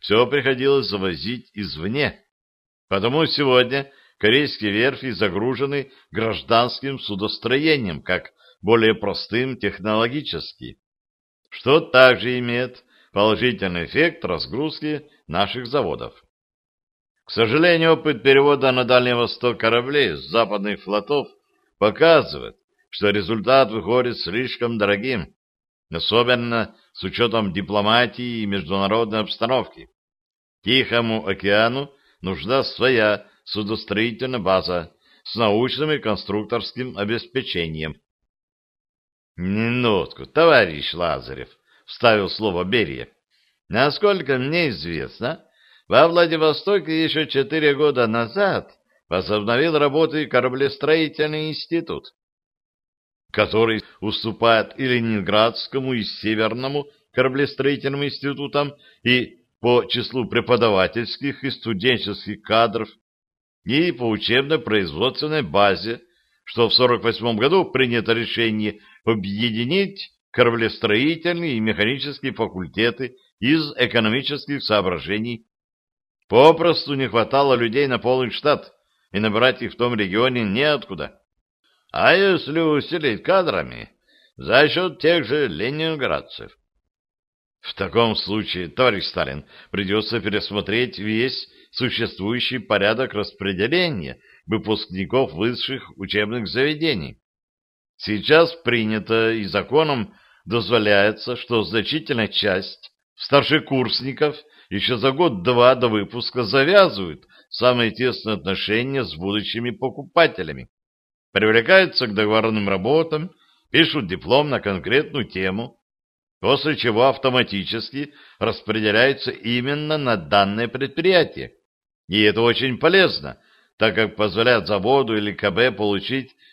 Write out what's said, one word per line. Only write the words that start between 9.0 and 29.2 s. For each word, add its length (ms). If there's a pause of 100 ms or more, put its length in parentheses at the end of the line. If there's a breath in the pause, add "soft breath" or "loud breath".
технологически, 1200 (720)
что 300
также 600
имеет 440 (300 soft breath)
положительный 720
эффект 400
разгрузки 840 (200 soft breath)
наших 400
заводов. 540 (1040)
К 80
сожалению, 640
опыт 300
перевода 500
на 100
Дальний 300
Восток 440
кораблей 600
с 120
западных 520
флотов – 480 (480)
показывает, 800 (320)
что 200
результат 600
выходит 460
слишком 600
дорогим, 560 (600)
особенно 840 (160 soft breath)
с 120
учетом 500
дипломатии 880
и 40
международной 760